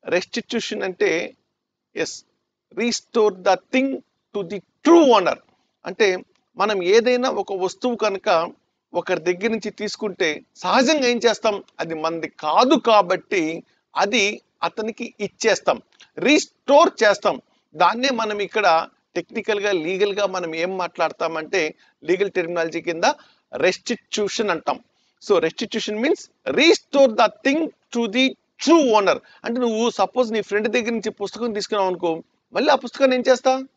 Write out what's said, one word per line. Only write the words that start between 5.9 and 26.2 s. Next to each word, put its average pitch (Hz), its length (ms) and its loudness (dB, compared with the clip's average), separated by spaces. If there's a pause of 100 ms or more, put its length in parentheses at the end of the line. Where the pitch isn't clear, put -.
మనం 208 160 0 (180)
ఏదైనా 247 340 2 (140)
ఒక 196 200 -8
వస్తువు 233 400 -4
కనుక 196 240 -4 (720)
ఒకరి 165 300 -4
దగ్గర 185 260 -2
నుంచి 208 240 -8
తీసుకుంటే 196 500 -4 (340)
సహజంగా 254 500 2
ఏం 226 120 -4
చేస్తాం? 214 300 0 (260)
అది 165 220 -8
మనది 160 260 -4 (160)
కాదు 240 320 4 (120)
కాబట్టి 185 540 2 (600)
అది 208 200 0 (440)
అతనికి 226 380 -8 (200)
ఇచ్చేస్తాం, 185 520 -2 (500)
Restore 294 640 4 (120)
చేస్తాం. 202 340 2 (460)
దాన్నే 233 280 0 (120)
మనం 214 160 -4 (100)
ఇక్కడ 214 180 0 (500)
టెక్నికల్‌గా, 208 540 -4 (160)
లీగల్‌గా 196 380 -2 (100)
మనం 175 160 -6 (120)
ఏం 185 100 -4 (120)
మాట్లాడతామంటే 160 760 -4 (460)
legal 185 280 0
terminology 165 520 -4
కింద 170 180 -2 (480)
restitution 202 960 -4
అంటాం. 151 280 -4 (480)
So, 196 200 4
restitution 214 580 -6
means 330 160 0 (400)